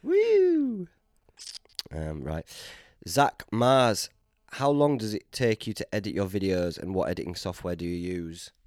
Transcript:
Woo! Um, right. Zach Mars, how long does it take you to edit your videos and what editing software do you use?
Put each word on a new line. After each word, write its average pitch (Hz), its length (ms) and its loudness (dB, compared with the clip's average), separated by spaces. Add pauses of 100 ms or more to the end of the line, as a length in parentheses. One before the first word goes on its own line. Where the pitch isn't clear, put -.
Woo! 339 840 4 (1040)
Um, 78 320 -6
right. 78 220 -6 (600)
Zach 135 440 2
Mars, 120 580 4 (440)
how 139 160 0
long 147 280 4
does 107 160 -4
it - 180 -8
take 117 360 0
you 110 60 -6
to - 220 -8
edit 104 180 -2
your 98 140 0
videos 92 500 0
and 90 160 -8
what 92 160 0
editing 87 260 -4
software 90 400 -6
do 85 100 -8
you 87 100 -2
use? 87 560 -6 (160)